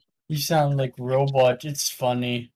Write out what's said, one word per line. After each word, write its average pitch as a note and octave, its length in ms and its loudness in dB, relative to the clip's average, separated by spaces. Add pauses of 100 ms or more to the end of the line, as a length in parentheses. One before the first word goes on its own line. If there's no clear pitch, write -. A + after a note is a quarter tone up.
(280)
You D3+ 100 -4
sound C#3+ 400 2
like C3 220 -2
robot. C3 680 2
It's C#3+ 240 -6
funny. B2 680 -4